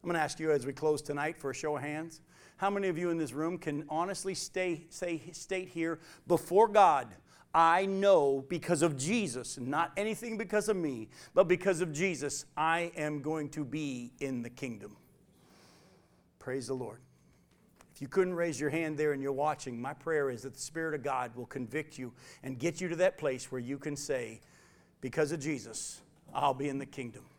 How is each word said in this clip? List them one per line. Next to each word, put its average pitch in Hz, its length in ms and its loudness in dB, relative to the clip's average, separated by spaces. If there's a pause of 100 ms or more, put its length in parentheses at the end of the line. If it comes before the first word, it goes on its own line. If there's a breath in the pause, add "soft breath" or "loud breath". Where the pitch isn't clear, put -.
I'm 170 60 -6
gonna 170 100 0
ask 151 220 -2
you 160 100 2
as 131 140 2
we 135 80 -4
close 151 280 0
tonight 147 360 -4
for 139 140 -6
a - 20 -6
show 151 240 -2
of 123 40 -6
hands. 151 380 -8 (380 loud breath)
How 196 120 0
many 202 200 0
of 160 80 0
you 175 120 0
in 165 80 0
this 147 140 -2
room 160 260 -4
can 147 300 -4
honestly 180 480 -4
stay, 180 540 -4
say, 170 420 -6
state 185 380 -6
here 165 320 -2 (260 loud breath)
before 190 400 6
God, 160 480 6 (380 loud breath)
"I 165 320 6
know 190 560 6
because 160 400 0
of 156 160 4
Jesus, 143 600 -2
not 147 380 -2
anything 220 420 -4
because 208 300 0
of 214 80 2
me, 135 320 -2 (260 loud breath)
but 180 140 8
because 180 320 4
of 165 140 -2
Jesus, 147 500 -2 (140)
I 165 400 2
am 151 240 -2
going 151 300 -4
to 151 120 -6
be 127 560 -6
in 131 220 -4
the 117 80 -8
kingdom"? 110 480 -10 (1400 soft breath)
Praise 131 280 -6
the 135 60 -2
Lord. 123 260 -8 (960)
If - 80 -14
you 143 60 -8
couldn't 185 260 2
raise 170 260 -2
your 143 120 2
hand 156 260 -2
there 151 140 2
and 139 100 -2
you're 139 100 -2
watching, 135 480 -2
my 135 140 -6
prayer 151 380 0
is 117 100 -8
that 127 120 -12
the - 60 -20
Spirit 160 360 -4
of 131 80 -6
God 123 320 -4
will 120 100 -8
convict 135 540 -6
you 127 160 -10 (260 loud breath)
and 131 160 -8
get 170 240 -2
you 185 60 -4
to 165 80 -4
that 180 240 2
place 135 320 -2
where 127 100 -4
you 131 160 -6
can 143 180 -6
say, 123 460 -4 (600 soft breath)
"Because 143 300 0
of 165 80 -4
Jesus, 131 640 -6 (320)
I'll 135 220 2
be 139 120 -4
in 139 120 -2
the 135 80 -6
kingdom." 117 520 -12